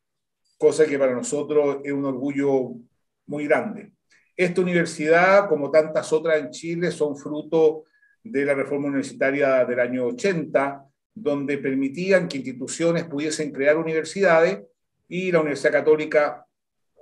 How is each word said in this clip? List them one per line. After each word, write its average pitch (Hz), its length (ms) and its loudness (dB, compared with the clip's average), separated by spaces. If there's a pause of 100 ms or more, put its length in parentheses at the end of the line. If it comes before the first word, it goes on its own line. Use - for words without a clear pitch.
(580)
cosa 151 280 4
que 139 140 0
para 131 160 2
nosotros 143 680 0
es 143 100 -4
un 139 120 -4
orgullo 135 680 -2 (520)
muy 147 220 -6
grande. 113 460 -2 (420)
Esta 175 260 0
universidad, 175 840 4
como 143 240 -2
tantas 156 400 2
otras 156 280 2
en 135 120 -8
Chile, 170 400 -4
son 147 260 -4
fruto 151 680 0 (360)
de 127 220 -4
la 139 100 0
reforma 143 340 -4
universitaria 135 760 0
del 123 160 -2
año 123 280 -2
ochenta, 139 800 -2 (280)
donde 143 440 -4
permitían 139 680 0
que 143 100 -8
instituciones 135 680 -4
pudiesen 151 460 -6
crear 143 260 2
universidades, 165 840 2 (480)
y 180 220 -4
la 165 80 4
Universidad 147 320 0
Católica 151 760 2 (560)